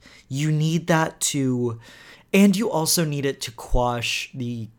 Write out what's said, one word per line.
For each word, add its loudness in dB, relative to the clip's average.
You -2
need 0
that 0
to, -2
and 6
you -2
also 0
need -2
it -4
to -10
quash -2
the, -8